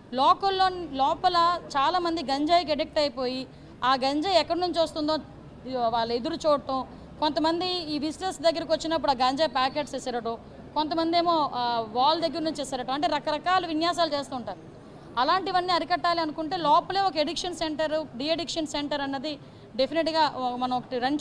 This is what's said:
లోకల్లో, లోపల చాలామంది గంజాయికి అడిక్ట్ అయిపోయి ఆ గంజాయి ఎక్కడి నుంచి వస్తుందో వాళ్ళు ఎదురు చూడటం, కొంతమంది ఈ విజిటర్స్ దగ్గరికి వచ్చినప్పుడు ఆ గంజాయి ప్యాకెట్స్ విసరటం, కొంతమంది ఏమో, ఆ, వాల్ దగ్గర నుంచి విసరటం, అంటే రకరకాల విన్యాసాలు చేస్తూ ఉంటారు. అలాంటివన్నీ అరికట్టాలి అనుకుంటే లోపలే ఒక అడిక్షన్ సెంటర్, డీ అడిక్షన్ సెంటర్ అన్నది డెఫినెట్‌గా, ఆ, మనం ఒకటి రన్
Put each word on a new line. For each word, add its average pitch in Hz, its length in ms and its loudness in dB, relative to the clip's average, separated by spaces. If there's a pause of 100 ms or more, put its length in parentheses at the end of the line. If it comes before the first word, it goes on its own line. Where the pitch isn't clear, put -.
(140)
లోకల్లో, 370 520 4 (260)
లోపల 339 680 2 (180)
చాలామంది 330 460 2
గంజాయికి 302 480 2
అడిక్ట్ 311 280 -2
అయిపోయి 254 480 -2 (360)
ఆ 254 120 4
గంజాయి 294 440 2
ఎక్కడి 330 200 0
నుంచి 349 200 0
వస్తుందో 311 380 0 (720)
వాళ్ళు 233 240 0
ఎదురు 262 220 -2
చూడటం, 269 500 0 (340)
కొంతమంది 330 460 2
ఈ 330 340 -4
విజిటర్స్ 320 420 -4
దగ్గరికి 320 300 2
వచ్చినప్పుడు 311 400 0
ఆ 254 160 2
గంజాయి 277 220 2
ప్యాకెట్స్ 262 440 -2
విసరటం, 233 440 -4 (360)
కొంతమంది 330 440 0
ఏమో, 339 360 2
ఆ, 240 380 0
వాల్ 285 300 4
దగ్గర 330 180 -2
నుంచి 311 200 -2
విసరటం, 262 340 -4
అంటే 294 140 0
రకరకాల 311 580 2
విన్యాసాలు 330 480 2
చేస్తూ 277 220 -4
ఉంటారు. 214 220 -8 (640)
అలాంటివన్నీ 359 540 2
అరికట్టాలి 339 480 2
అనుకుంటే 320 360 -4
లోపలే 349 440 4
ఒక 370 160 0
అడిక్షన్ 339 380 -2
సెంటర్, 311 600 -2
డీ 285 120 -2
అడిక్షన్ 330 380 -2
సెంటర్ 294 340 -4
అన్నది 269 380 -6 (360)
డెఫినెట్‌గా, 302 640 2
ఆ, 247 180 -4
మనం 254 220 -2
ఒకటి 247 220 -4
రన్ 269 220 2